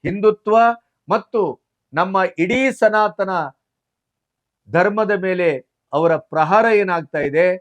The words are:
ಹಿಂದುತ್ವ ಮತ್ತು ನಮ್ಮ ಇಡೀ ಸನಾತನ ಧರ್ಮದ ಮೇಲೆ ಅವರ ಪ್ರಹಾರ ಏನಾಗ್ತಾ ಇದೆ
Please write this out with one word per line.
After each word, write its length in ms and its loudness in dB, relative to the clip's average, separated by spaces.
ಹಿಂದುತ್ವ 520 0
ಮತ್ತು 340 -2
ನಮ್ಮ 240 -2
ಇಡೀ 180 0
ಸನಾತನ 520 0
ಧರ್ಮದ 460 0
ಮೇಲೆ 240 0
ಅವರ 180 2
ಪ್ರಹಾರ 340 2
ಏನಾಗ್ತಾ 480 -4
ಇದೆ 180 2